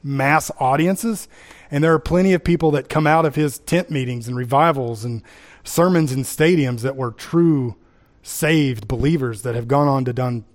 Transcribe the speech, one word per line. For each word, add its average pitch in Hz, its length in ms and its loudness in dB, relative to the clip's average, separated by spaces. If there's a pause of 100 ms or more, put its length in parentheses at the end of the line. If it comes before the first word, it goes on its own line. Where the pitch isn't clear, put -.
mass 139 480 0 (100)
audiences. 180 680 0 (420)
And 143 140 0
there 165 80 4
are 160 60 4
plenty 180 340 2
of 175 100 2
people 165 300 2
that 139 160 -2
come 156 180 0
out 160 200 4
of 139 80 -2
his 151 240 -2
tent 175 320 -2
meetings 123 380 -4
and 123 80 -6
revivals 123 680 0
and 120 180 -8 (420)
sermons 165 480 2
in 131 100 -2
stadiums 143 600 0
that 135 140 -6
were 127 160 -6
true 151 640 0 (460)
saved 139 680 0
believers 127 540 -2
that 120 120 -4
have 117 140 -6
gone 143 200 2
on 135 180 2
to 123 60 -2
done 123 320 -4 (100)